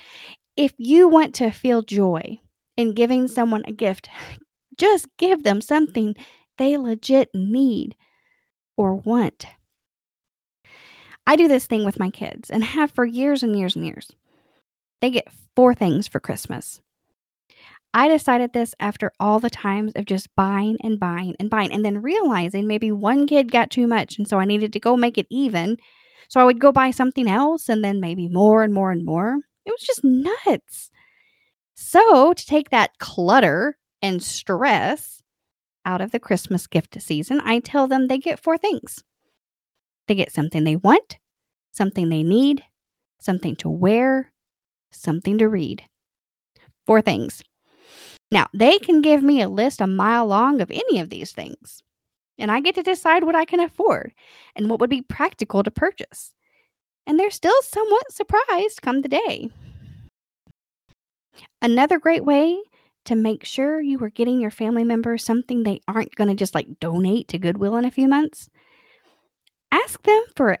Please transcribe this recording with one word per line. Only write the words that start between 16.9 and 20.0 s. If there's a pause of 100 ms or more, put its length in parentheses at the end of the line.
I
decided
this
after
all
the
times
of